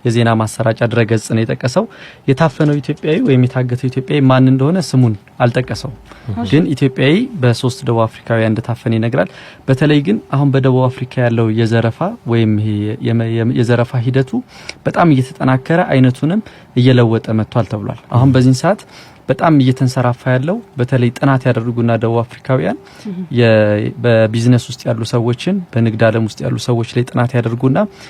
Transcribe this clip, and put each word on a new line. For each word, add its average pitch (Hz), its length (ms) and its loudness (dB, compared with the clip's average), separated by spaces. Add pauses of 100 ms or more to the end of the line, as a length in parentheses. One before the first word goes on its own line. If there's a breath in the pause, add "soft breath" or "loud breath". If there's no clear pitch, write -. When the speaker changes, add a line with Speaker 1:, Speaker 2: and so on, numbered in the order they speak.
Speaker 1:
የዜና 117 340 0
ማሰራጫ 110 520 -2
ድረገጽ 110 420 0
ነው 113 120 0
የጠቀሰው። 131 440 -2 (420 loud breath)
የታፈነው 151 500 0
ኢትዮጵያዊ 151 440 -4
ወይም 135 220 4
የታገተው 123 440 -2
ኢትዮጵያዊ 135 360 -2
ማን 131 240 4
እንደሆነ 135 340 2
ስሙን 127 340 2 (260)
አልጠቀሰውም። 123 560 -4 (340 loud breath)
Speaker 2:
እሺ። 101 180 -6
Speaker 1:
ግን 151 200 2
ኢትዮጵያዊ 139 460 0 (220)
በሶስት 123 440 0
ደቡብ 120 220 -2
አፍሪካውያን 113 480 -2
እንደታፈነ 113 440 -4
ይነግራል። 117 360 -2 (340 loud breath)
በተለይ 147 360 2
ግን 196 180 0 (120)
አሁን 139 200 0
በደቡብ 131 340 2
አፍሪካ 127 360 -4
ያለው 117 360 0
የዘረፋ 113 420 0 (280)
ወይም 113 300 2
ይሄ 107 140 -2 (320)
የመ-፣ 113 280 -2
የመ-፣ 113 260 -2
የዘረፋ 120 440 0
ሂደቱ 131 320 -2 (500 loud breath)
በጣም 170 280 2
እየተጠናከረ 131 760 0
አይነቱንም 139 560 0 (340 loud breath)
እየለወጠ 120 560 2
መጥቷል 110 360 -2
ተብሏል። 101 420 -8
አሁን 123 200 4
በዚህን 127 280 4
ሰዓት 196 240 0 (440 loud breath)
በጣም 165 320 2
እየተንሰራፋ 127 680 0
ያለው 135 280 0 (180)
በተለይ 123 380 0
ጥናት 135 320 0
ያደረጉና 120 520 0
ደቡብ 113 220 0
አፍሪካውያን 135 600 -4 (220 loud breath)
Speaker 2:
እህ። 190 180 -10 (140)
Speaker 1:
የ-፣ 120 180 4 (500)
በቢዝነስ 117 680 2
ውስጥ - 160 -14
ያሉ 113 240 -4
ሰዎችን፣ 123 500 -2 (120)
በንግድ 113 360 0
ዓለም 113 200 2
ውስጥ 107 160 -8
ያሉ 131 200 -4
ሰዎች 117 300 -2
ላይ 123 160 -2
ጥናት 123 260 -2
ያደርጉና 120 460 0 (320 loud breath)